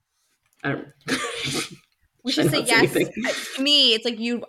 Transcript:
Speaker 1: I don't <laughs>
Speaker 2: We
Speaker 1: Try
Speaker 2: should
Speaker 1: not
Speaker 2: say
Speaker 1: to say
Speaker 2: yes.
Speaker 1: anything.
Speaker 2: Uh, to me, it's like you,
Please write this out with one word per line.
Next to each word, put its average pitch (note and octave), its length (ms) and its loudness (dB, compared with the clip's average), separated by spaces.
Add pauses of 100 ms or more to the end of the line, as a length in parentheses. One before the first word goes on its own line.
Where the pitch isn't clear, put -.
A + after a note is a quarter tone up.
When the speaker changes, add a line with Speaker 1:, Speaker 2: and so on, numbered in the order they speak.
(640)
Speaker 1:
I C#3 100 -4
don't - 140 -8 (200)
<laughs> - 680 -4 (480)
Speaker 2:
We B3+ 120 -4
Speaker 1:
Try D#4 100 2
Speaker 2:
should C#4+ 80 4
Speaker 1:
not - 0 -
Speaker 2:
say D4 120 2
Speaker 1:
to - 40 -6
say A3+ 160 4
Speaker 2:
yes. - 140 2
Speaker 1:
anything. - 280 -2
Speaker 2:
Uh, - 60 0 (240)
to C4+ 80 -4
me, C#4 300 6
it's A3 100 0
like A#3+ 160 -4
you, A#3 300 -4